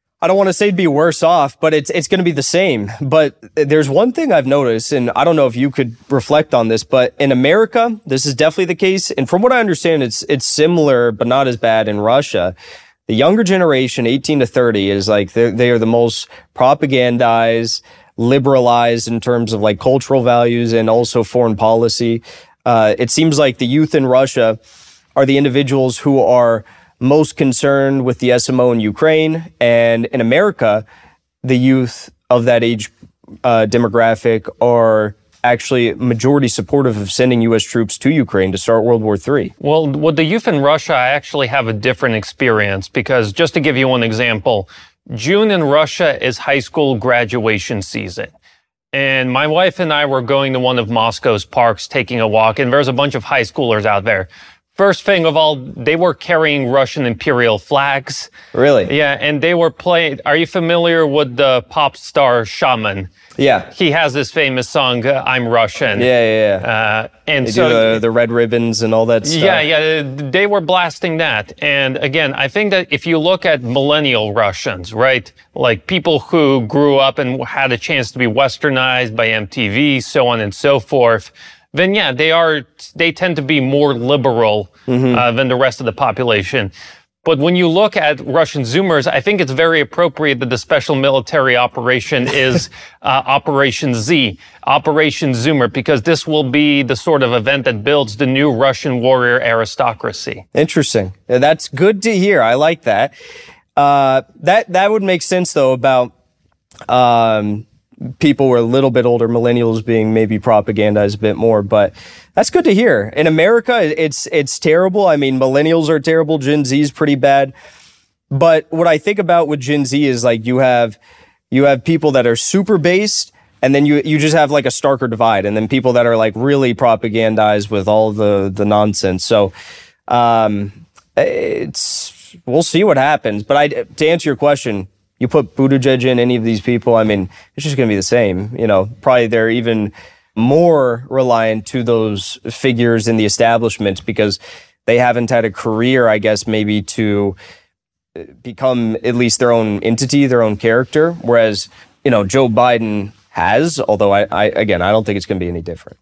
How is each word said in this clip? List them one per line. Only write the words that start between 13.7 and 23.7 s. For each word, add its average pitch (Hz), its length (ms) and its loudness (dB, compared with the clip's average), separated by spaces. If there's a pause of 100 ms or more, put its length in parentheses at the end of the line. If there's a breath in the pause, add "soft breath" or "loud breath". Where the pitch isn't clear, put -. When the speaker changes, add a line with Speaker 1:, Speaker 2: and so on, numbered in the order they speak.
Speaker 1:
eighteen 135 340 0
to 127 60 2
thirty, 110 440 0
is 98 180 -2
like, 104 240 0
they, 117 180 2
they 120 200 0
are 120 80 2
the 113 80 0
most 117 420 0 (260 loud breath)
propagandized, 120 1300 0 (360 soft breath)
liberalized 120 920 2
in 117 120 -4
terms 117 320 -2
of, 104 100 -2
like, 107 180 0
cultural 131 420 0
values 120 520 2
and 113 160 2
also 117 340 0
foreign 117 320 0
policy. 113 680 0 (440 loud breath)
Uh, 113 320 4
it 120 120 -2
seems 156 280 2
like 139 200 2
the 127 80 -2
youth 151 280 0